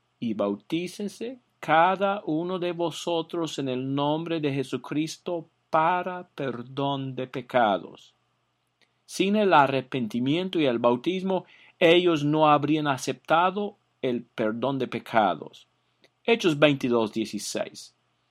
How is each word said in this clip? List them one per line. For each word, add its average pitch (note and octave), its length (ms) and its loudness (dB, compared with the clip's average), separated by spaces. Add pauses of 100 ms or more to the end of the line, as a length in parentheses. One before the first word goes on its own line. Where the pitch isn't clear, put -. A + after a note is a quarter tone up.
(200)
y A2+ 140 -4
bautícense F3 1040 -6 (200)
cada F#3 680 2
uno F3 340 -2
de F3 120 -4
vosotros E3 880 -4
en C#3 80 -2
el C3 280 -4
nombre D#3 440 -2
de D3 140 -2
Jesucristo D3+ 960 -6 (200)
para F3+ 680 -2
perdón C3+ 800 -6
de B2+ 120 -8
pecados". A#2+ 840 -2 (920)
Sin G3 300 0
el G3+ 180 4
arrepentimiento C3+ 1080 2
y D3+ 60 4
el A#2+ 140 2
bautismo, F3 680 0 (340)
ellos E3+ 460 4
no D3+ 240 4
habrían D3 380 2
aceptado F3 920 -2 (240)
el B2 220 -2
perdón A#2+ 560 -2
de B2 80 -4
pecados. G#2 800 -2 (580)
Hechos G3+ 340 2
veintidós B2+ 540 4
dieciséis. - 840 -8 (360)